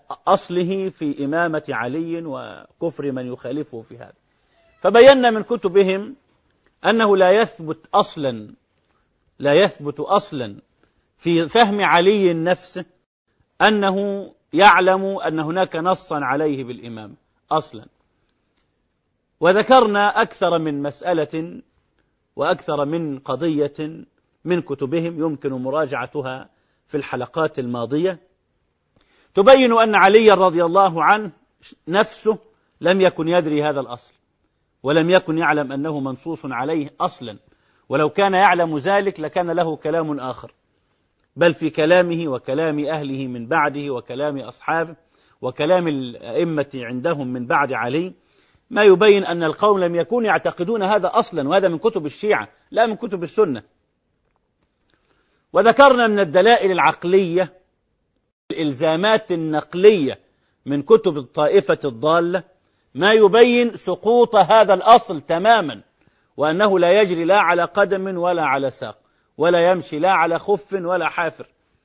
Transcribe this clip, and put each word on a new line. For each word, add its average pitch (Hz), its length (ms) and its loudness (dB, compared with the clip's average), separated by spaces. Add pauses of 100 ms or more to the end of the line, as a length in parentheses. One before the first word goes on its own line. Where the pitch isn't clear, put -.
(260)
أصله 185 640 -2
في 143 360 -8
إمامة 156 440 -4
علي 156 580 -6
وكفر 135 840 -10
من 127 200 -10
يخالفه 127 500 -12
في 120 160 -20
هذا. - 160 -20 (640)
فبينا 240 500 6
من 214 120 -2
كتبهم 202 720 -2 (680)
أنه 208 320 2
لا 185 140 6
يثبت 175 480 -2 (160)
أصلًا، 131 600 -4 (840)
لا 143 140 0
يثبت 151 480 0
أصلًا 147 560 -4 (600)
في 165 320 -2
فهم 208 320 2
علي 180 540 2
نفسه 175 500 -4 (760)
أنه 196 680 -2 (220)
يعلم 185 520 4
أن 175 340 -6
هناك 165 380 -4
نصاً 170 400 -4
عليه 139 480 -4
بالإمام 113 520 -16 (340)
أصلًا. 147 360 -6 (1500)
وذكرنا 208 840 2
أكثر 170 360 -2
من 147 240 -6
مسألة 160 800 -6 (760)
وأكثر 151 480 -4
من 151 340 -6
قضية 151 840 -6 (400)
من 175 180 -2
كتبهم 160 560 -6
يمكن 147 340 -6
مراجعتها 131 960 -8 (380)
في - 100 -8
الحلقات 143 640 -6
الماضية، 131 600 -4 (1160)
تبين 254 380 6
أن 220 220 2
علي 208 360 6
رضي 180 340 4
الله 170 400 2
عنه 202 260 2 (580)
نفسه 214 500 -2 (420)
لم 185 200 0
يكن 170 280 0
يدري 156 340 0
هذا 143 180 -4
الأصل، 120 340 -14 (680)
ولم 160 280 0
يكن 170 280 0
يعلم 147 340 -2
أنه 143 280 -6
منصوص 135 440 -10
عليه 143 460 -6 (100)
أصلًا، 120 380 -10 (500)
ولو 151 220 0
كان 196 240 0
يعلم 175 440 2
ذلك 196 420 -2
لكان 170 300 -6
له 165 260 -4
كلام 156 440 -6
آخر، 123 340 -14 (800)
بل 165 180 2
في 160 160 -6
كلامه 170 580 0
وكلام 147 560 -4
أهله 139 420 -8
من 120 200 -12
بعده 143 440 -4
وكلام 135 480 -8
أصحابه 160 580 -8 (460)
وكلام 160 460 -2
الأئمة 139 840 -6
عندهم 127 580 -6
من 123 140 -8
بعد 135 260 -2
علي 135 400 -6 (580)
ما 202 140 0
يبين 202 400 6
أن 170 180 -6
القوم 196 380 0
لم 170 140 -2
يكونوا 214 340 -2
يعتقدون 175 540 -2
هذا 185 320 0
أصلًا، 165 340 -2
وهذا 190 200 2
من 165 100 -6
كتب 202 280 -4
الشيعة 143 420 -4 (220)
لا 226 160 0
من 214 100 -4
كتب 190 260 -10
السنة. 156 400 -2 (1900)
وذكرنا 240 540 6
من 208 120 0
الدلائل 190 520 4
العقلية 175 800 0 (1000)
الإلزامات 160 800 -2
النقلية 160 880 2 (480)
من 139 160 -4
كتب 196 340 2
الطائفة 151 680 0
الضالة 160 680 -2 (400)
ما 180 180 2
يبين 226 640 4
سقوط 226 600 0
هذا 202 380 6
الأصل 185 460 4
تمامًا، 170 600 0 (540)
وأنه 180 420 2
لا 180 220 4
يجري 175 240 0
لا 190 140 2
على 175 260 2
قدم 190 540 -2
ولا 175 240 -2
على 135 280 -2
ساق، 110 280 -14 (400)
ولا 170 320 2
يمشي 160 280 -4
لا 180 120 0
على 165 280 0
خف - 340 -6
ولا 175 360 -4
حافر، - 380 -8 (380)